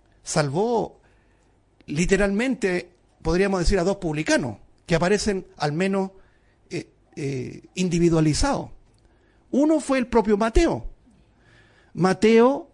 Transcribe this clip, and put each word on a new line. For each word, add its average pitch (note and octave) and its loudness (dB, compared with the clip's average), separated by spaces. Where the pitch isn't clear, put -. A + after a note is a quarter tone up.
salvó F3 -2
literalmente, G3 -2
podríamos F#3 0
decir, F#3 0
a F3 0
dos F#3+ -2
publicanos, D#3 -4
que - -2
aparecen F#3+ -2
al D3+ -4
menos, F#3+ -2
eh, E3 -10
eh, C3 -10
individualizados. E3 0
Uno D4+ 2
fue C4+ -2
el B3 -2
propio G#3+ 0
Mateo. A3+ 0
Mateo A3+ 4